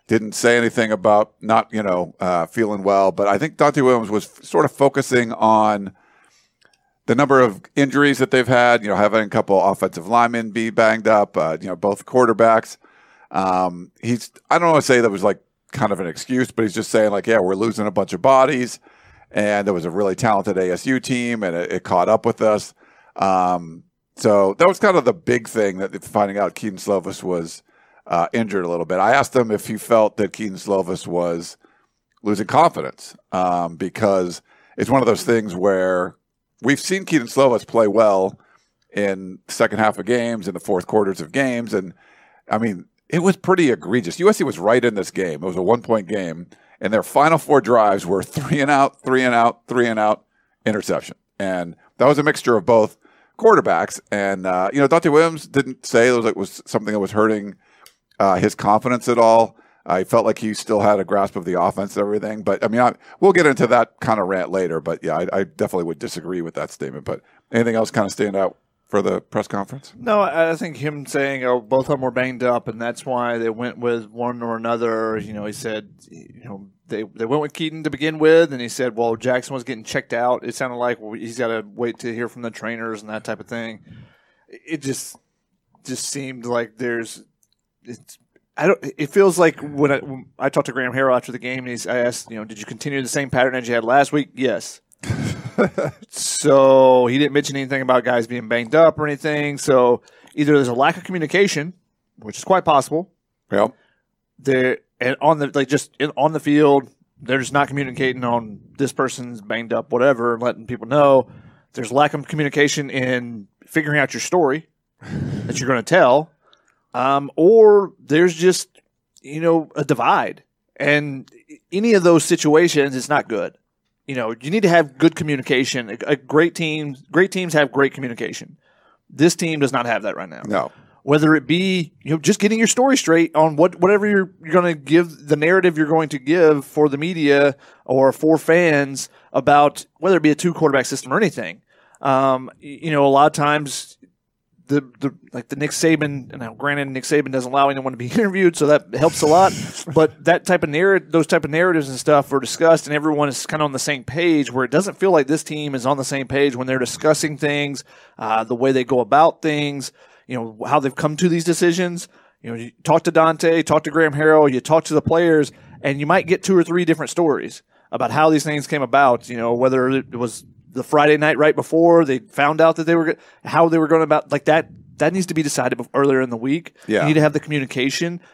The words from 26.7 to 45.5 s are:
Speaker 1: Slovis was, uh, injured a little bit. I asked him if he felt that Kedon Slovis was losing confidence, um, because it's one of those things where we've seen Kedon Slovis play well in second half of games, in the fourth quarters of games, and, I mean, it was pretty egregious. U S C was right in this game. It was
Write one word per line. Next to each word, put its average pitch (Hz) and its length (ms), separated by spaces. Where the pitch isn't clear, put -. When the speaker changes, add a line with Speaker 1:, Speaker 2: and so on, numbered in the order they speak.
Speaker 1:
Slovis 95 460
was, 85 400
uh, 85 260
injured 101 320
a 87 40
little 85 180
bit. 90 120
I 104 140
asked 143 220
him 123 160
if 147 160
he 113 100
felt 110 420
that 101 140
Kedon 101 240
Slovis 95 520
was 85 480
losing 104 240
confidence, 135 720
um, 87 440
because 92 640
it's 104 100
one 127 140
of 113 40
those 104 180
things 107 320
where 92 580
we've 139 160
seen 190 260
Kedon 131 220
Slovis 127 400
play 113 220
well 98 500
in 95 540
second 107 320
half 107 180
of 92 80
games, 117 400
in 95 80
the 87 60
fourth 90 260
quarters 98 340
of 80 120
games, 120 420
and, 95 200
I - 100
mean, 107 260
it 170 140
was 180 140
pretty 175 340
egregious. 95 480
U 175 100
S 220 80
C 170 80
was 110 140
right 113 260
in 117 100
this 95 160
game. 82 320
It 92 40
was 90 100